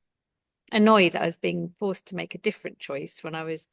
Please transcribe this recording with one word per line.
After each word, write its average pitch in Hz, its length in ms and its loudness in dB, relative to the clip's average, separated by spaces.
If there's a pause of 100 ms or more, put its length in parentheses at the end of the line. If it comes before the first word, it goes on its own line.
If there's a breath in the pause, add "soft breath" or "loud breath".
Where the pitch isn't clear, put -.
(720)
annoyed 208 420 6
that - 80 -2
I - 40 0
was 170 120 -2
being 170 420 -4
forced 190 280 -4
to - 80 -14
make 170 200 -10
a 180 40 -12
different - 400 -6
choice 147 440 -10
when 160 120 -8
I 160 80 -6
was 160 300 -8